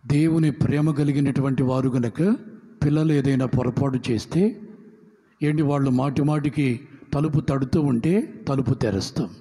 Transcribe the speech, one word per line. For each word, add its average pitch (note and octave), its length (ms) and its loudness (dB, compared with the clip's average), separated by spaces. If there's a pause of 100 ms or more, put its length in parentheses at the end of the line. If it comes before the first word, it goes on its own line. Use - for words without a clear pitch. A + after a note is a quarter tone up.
దేవుని D#3 460 2
ప్రేమ D3+ 400 0
కలిగినటువంటి C#3 720 0
వారు C3 260 2
గనక, C3 460 0 (480)
పిల్లలు D3+ 300 2
ఏదైనా C3+ 320 2
పొరపాటు B2+ 640 0
చేస్తే, E3+ 500 0 (840)
ఏంటి, D3+ 180 0
వాళ్ళు C#3 300 2
మాటి C3+ 320 0
మాటికి C#3+ 640 -2 (260)
తలుపు D3+ 260 0
తడుతూ C3+ 420 0
ఉంటే D#3+ 680 -2
తలుపు C3 260 0
తెరుస్తాం. G#2 560 -4 (120)